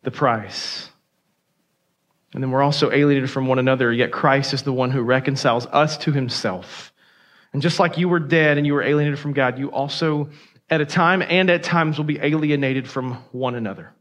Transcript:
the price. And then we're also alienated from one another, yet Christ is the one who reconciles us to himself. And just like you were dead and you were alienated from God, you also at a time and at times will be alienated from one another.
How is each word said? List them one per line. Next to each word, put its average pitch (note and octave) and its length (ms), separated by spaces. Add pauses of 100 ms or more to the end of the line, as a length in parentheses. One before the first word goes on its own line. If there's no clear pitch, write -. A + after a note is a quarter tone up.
the - 100
price. - 760 (1400)
And C3 100
then C3 100
we're C3+ 100
also C#3+ 300
alienated C#3 360
from C3 200
one C3 100
another, B2+ 340
yet A#2+ 200
Christ C#3 420
is C3 80
the C#3 100
one B2+ 200
who C3 100
reconciles B2+ 640
us D3+ 320
to - 140
himself. A#2 800 (600)
And C#3 80
just E3 200
like E3+ 180
you F3+ 100
were F3 120
dead D3+ 360
and D3 100
you C#3+ 60
were C#3+ 100
alienated D3 360
from D3 140
God, B2+ 260
you C#3 120
also D3 600 (380)
at D#3+ 120
a D3+ 60
time F3+ 360
and F#3 260
at F3 140
times D#3+ 340
will D3+ 80
be D3+ 140
alienated C#3 680
from B2+ 240 (180)
one B2+ 240
another. F#2+ 460